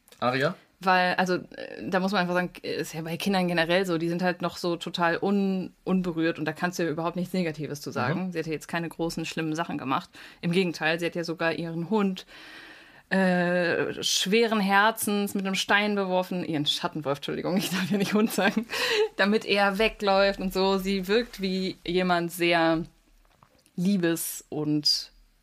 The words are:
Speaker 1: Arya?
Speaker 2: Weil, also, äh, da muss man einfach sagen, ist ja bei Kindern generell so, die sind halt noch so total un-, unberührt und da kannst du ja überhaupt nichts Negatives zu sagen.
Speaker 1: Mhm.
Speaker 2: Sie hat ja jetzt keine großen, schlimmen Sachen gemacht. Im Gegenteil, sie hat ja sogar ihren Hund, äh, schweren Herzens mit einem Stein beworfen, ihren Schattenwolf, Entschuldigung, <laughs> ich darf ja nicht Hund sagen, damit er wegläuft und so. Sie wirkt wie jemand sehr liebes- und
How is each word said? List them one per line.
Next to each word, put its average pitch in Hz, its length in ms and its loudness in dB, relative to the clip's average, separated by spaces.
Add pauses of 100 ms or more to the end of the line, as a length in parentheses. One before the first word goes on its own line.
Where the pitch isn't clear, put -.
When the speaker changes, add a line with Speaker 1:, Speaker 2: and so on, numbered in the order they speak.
(180)
Speaker 1:
Arya? 135 380 0 (240)
Speaker 2:
Weil, 180 340 4
also, 180 220 0
äh, - 520 -10
da 185 120 2
muss 190 120 0
man 196 100 2
einfach 180 120 0
sagen, 180 160 0 (120)
ist 151 300 -6
ja 160 100 -8
bei 165 140 -6
Kindern 185 320 2
generell 175 380 2
so, 175 120 0
die 165 100 -2
sind 175 120 0
halt 180 220 0
noch 175 160 -4
so 175 180 -2
total 170 460 0
un-, 190 500 0 (120)
unberührt 170 560 0
und 156 40 -4
da 151 80 -2
kannst 180 260 -4
du 180 40 0
ja 165 80 0
überhaupt 165 260 -4
nichts 175 160 -6
Negatives 156 480 -4
zu 135 120 -10
sagen. 143 340 -2
Speaker 1:
Mhm. 185 60 -8
Speaker 2:
Sie 170 80 -6
hat 156 60 -4
ja 160 60 -4
jetzt 147 160 -8
keine 170 200 -4
großen, 165 360 -4
schlimmen 160 300 -4
Sachen 160 240 -4
gemacht. 135 320 -4 (320)
Im 175 80 -2
Gegenteil, 170 480 0
sie 170 80 -2
hat 165 80 -4
ja 175 100 -4
sogar 165 300 -2
ihren 165 340 -6
Hund, 196 380 0 (840)
äh, 180 960 2
schweren 220 580 2
Herzens 202 760 2
mit 190 120 -2
einem 190 80 -2
Stein 208 400 2
beworfen, 185 500 0
ihren 151 220 -2
Schattenwolf, 147 520 -2
Entschuldigung, 156 380 -2
<laughs> - 0 -
ich 180 140 0
darf 185 200 -2
ja 202 80 2
nicht 196 160 0
Hund 214 180 4
sagen, 214 340 0 (500)
damit 202 300 2
er 202 320 2
wegläuft 196 640 2
und 190 120 -4
so. 190 240 2
Sie 190 320 -2
wirkt 226 320 0
wie 190 460 -2
jemand 175 460 2
sehr 170 520 2 (920)
liebes- 175 720 0
und 151 600 -2 (320)